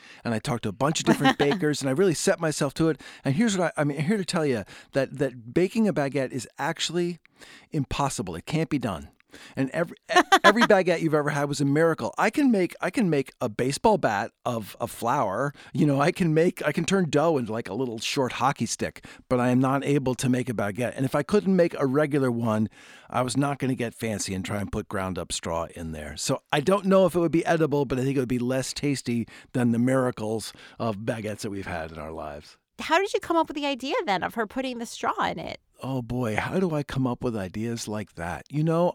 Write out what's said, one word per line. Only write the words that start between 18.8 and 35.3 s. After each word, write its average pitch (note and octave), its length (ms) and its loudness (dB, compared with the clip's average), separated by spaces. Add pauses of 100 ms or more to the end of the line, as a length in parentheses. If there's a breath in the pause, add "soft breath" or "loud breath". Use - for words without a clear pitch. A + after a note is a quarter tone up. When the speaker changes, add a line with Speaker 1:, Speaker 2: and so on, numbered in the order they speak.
Speaker 1:
but B2+ 100 2
I B2 120 4
am B2+ 100 4
not C3+ 240 2
able C#3 300 2
to B2 160 -2
make B2+ 180 0
a A#2+ 60 -4
baguette. G#2 420 -2
And C3+ 80 -2
if C3 100 -2
I D3 80 2
couldn't F#3+ 320 2
make F3 240 4
a D3 60 0
regular C#3 460 2
one, A2 400 0 (400 loud breath)
I A#2+ 100 0
was B2+ 160 -2
not C#3+ 220 0
gonna C3 160 -2
get A#2 200 -4
fancy G#2 380 -4
and F#2 120 -4
try G#2 160 -4
and F#2+ 120 -6
put G#2+ 160 -6
ground F#2+ 300 -4
up F2 140 -8
straw E2 420 -2
in E2 180 -8
there. D2+ 240 -10
So - 240 -2 (100)
I D3 100 2
don't F#3 260 2
know F#3+ 180 6
if E3 100 2
it F3+ 40 2
would E3 140 2
be E3 120 2
edible, D3 400 2
but B2+ 140 -2
I B2+ 60 0
think C3+ 120 0
it C#3 40 2
would B2 80 0
be B2 100 0
less B2+ 340 -2
tasty B2 540 -2 (260 loud breath)
than A#2+ 200 4
the A#2 60 2
miracles A#2+ 760 0 (240 loud breath)
of A2 200 -2
baguettes G#2+ 420 -6
that A2 100 -6
we've G2 160 -8
had D#2+ 260 -6
in D#2+ 60 -12
our D#2 140 -10
lives. D2+ 440 -12 (220)
Speaker 2:
How D4+ 200 0
did G4 160 -2
you G4 60 0
come E4+ 160 -2
up D#4+ 120 0
with D4+ 80 -10
the C#4+ 100 -4
idea C#4 280 -4 (100)
then F#3+ 180 -2
of F3 120 -6
her A3+ 120 -4
putting C4 320 -6
the A3+ 80 -8
straw D4+ 380 -4
in F3 140 -4